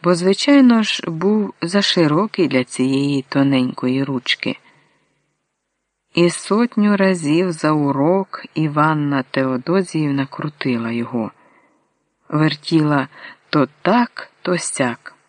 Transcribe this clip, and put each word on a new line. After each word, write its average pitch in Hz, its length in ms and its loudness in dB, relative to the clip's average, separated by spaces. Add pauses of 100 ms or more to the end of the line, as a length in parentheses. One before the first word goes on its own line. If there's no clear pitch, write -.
бо, 175 120 4
звичайно 233 680 4
ж, - 280 -4
був 196 520 0
заширокий 175 840 0
для 131 160 0
цієї 135 580 0
тоненької 135 800 0
ручки. - 540 -6 (1600)
І 170 160 4
сотню 208 680 0
разів 180 560 0
за 156 200 0
урок 147 720 0 (100)
Іванна 151 680 0
Теодозіївна 139 1040 -2
крутила 120 640 -6
його, 117 400 -4 (1000)
вертіла 151 800 0 (420)
то 143 180 2 (140)
так, - 480 0 (120)
то 180 160 -2
сяк. - 560 -6 (140)